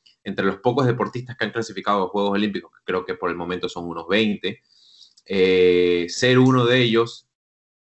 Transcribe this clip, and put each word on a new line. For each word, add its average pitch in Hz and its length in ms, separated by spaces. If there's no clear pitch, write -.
entre 98 220
los 98 120
pocos 127 280
deportistas 123 520
que 113 80
han 104 60
clasificado 101 520
a 92 60
Juegos 101 220
Olímpicos, 104 400
que - 120
creo 92 220
que 92 100
por 90 140
el 85 60
momento 87 340
son 87 160
unos 82 220
veinte, 104 540
eh, 90 840
ser 127 280
uno 127 280
de 127 160
ellos 117 460